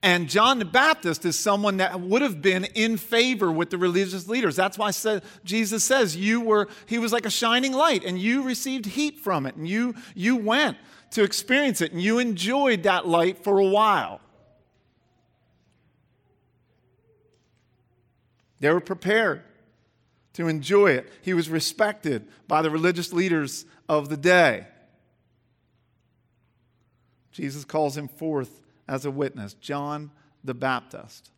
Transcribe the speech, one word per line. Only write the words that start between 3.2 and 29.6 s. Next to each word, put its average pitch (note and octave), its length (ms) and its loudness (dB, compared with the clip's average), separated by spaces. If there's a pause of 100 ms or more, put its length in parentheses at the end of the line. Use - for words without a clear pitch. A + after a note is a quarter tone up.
with E3 160 0
the F#3+ 80 -4
religious F3+ 500 0
leaders. G#3+ 300 0
That's F#3+ 220 0
why G#3 140 0
sa-, G#3+ 280 -2 (240)
Jesus G#3+ 400 -2
says, A#3 320 2
"You G#3+ 240 0
were, G#3+ 280 2 (180)
he A#3 120 -4
was A3+ 140 -2
like A#3 140 -2
a G#3 40 -2
shining B3 440 0
light, C#4+ 280 2
and F3+ 160 -6
you A#3 240 0
received C4 440 -6
heat D4 320 -6
from E3+ 260 -2
it, C3 120 -8
and D#3+ 120 -8
you, A3+ 260 -2 (200)
you A3 220 0
went A3+ 420 0 (320)
to G#3+ 140 2
experience B3+ 580 0
it, D#3+ 100 -4
and E3+ 80 -6
you A3 180 2
enjoyed A#3 680 0
that F3 220 2
light E3+ 380 0
for G3 140 2
a G3 80 4
while." F#3+ 560 2 (4000)
They C#3+ 100 2
were F3 100 2
prepared F#3+ 640 -2 (920)
to E3+ 140 -4
enjoy E3 460 4
it. B2 200 -2 (100)
He F#3 120 -2
was E3 160 0
respected D#3+ 760 -2 (200)
by D#3+ 160 2
the D#3+ 80 0
religious E3+ 420 -2
leaders E3+ 540 -2 (220)
of D3+ 200 0
the D3+ 80 -4
day. D3+ 480 4 (2750)
Jesus C#3 320 -10
calls D3 320 -2
him D3 100 -10
forth D3 560 -8 (240)
as C3+ 180 -8
a C#3+ 60 -4
witness, C3 440 -8
John D3 580 -10 (320)